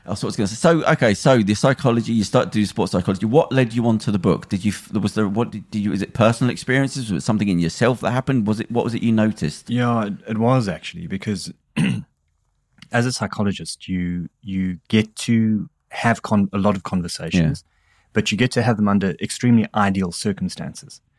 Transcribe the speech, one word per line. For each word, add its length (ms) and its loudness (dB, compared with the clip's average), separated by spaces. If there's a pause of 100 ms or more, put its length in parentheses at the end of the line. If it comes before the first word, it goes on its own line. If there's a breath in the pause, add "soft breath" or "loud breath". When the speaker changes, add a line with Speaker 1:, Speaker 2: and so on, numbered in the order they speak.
Speaker 1:
that's 160 -6
what 40 -4
I 20 -2
was 80 -6
gonna 120 0
say. 80 -4
So, 300 4
okay, 300 4
so 260 4
the 140 2
psychology, 580 2
you 100 2
start 280 0
to 80 0
do 80 4
sports 240 -2
psychology. 340 -2
What 260 4
led 220 2
you 140 0
on 120 2
to 120 -4
the 80 0
book? 300 0
Did 140 -2
you, 80 2
f-, 220 -12
was 220 -2
there, 120 0
what 220 -2
did, 220 -14
did 80 -4
you, 120 0
is 120 -2
it 100 -10
personal 380 2
experiences? 600 -2
Was 120 -2
it 20 -8
something 240 0
in 80 2
yourself 440 0
that 100 -2
happened? 340 0
Was 140 0
it, 100 -6
what 160 0
was 80 -4
it 80 -4
you 100 2
noticed? 560 0
Speaker 2:
Yeah, 380 0
it, 80 -6 (140)
it 100 -4
was 320 2
actually, 380 -10
because 440 -6 (240)
<clears throat> 1160 -6
as 140 2
a 60 0
psychologist, 760 -4
you, 420 -4 (120)
you 380 -4 (100)
get 280 2
to 520 2 (200)
have 320 0
con-, 320 2
a 40 -2
lot 180 2
of 80 -8
conversations, 800 -2
Speaker 1:
Yeah. 40 -20 (440)
Speaker 2:
but 180 0
you 60 -2
get 140 2
to 100 0
have 160 2
them 100 2
under 340 2
extremely 520 2
ideal 380 0
circumstances 880 -6 (180)